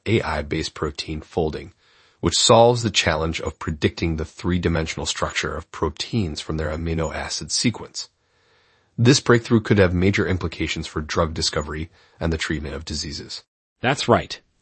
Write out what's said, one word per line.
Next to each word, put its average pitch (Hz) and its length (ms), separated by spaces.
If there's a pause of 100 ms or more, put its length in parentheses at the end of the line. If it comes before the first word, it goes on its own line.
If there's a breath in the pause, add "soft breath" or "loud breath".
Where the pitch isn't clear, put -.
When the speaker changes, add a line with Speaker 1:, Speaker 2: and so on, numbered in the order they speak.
Speaker 1:
A 104 160
I-based 78 540
protein 78 460
folding, 78 540 (460 soft breath)
which - 160
solves 117 460
the 110 80
challenge 82 500
of - 200
predicting 82 560
the 78 80
three-dimensional 82 840
structure - 480
of 78 160
proteins 80 720
from - 160
their 78 120
amino 80 460
acid 76 380
sequence. - 560 (880)
This 120 240
breakthrough 117 400
could 107 180
have 90 160
major 92 320
implications 82 640
for - 120
drug 78 320
discovery 78 580 (280 soft breath)
and 82 140
the 80 40
treatment 78 380
of 76 100
diseases. 76 600 (360)
Speaker 2:
That's 131 280
right. 92 320 (220)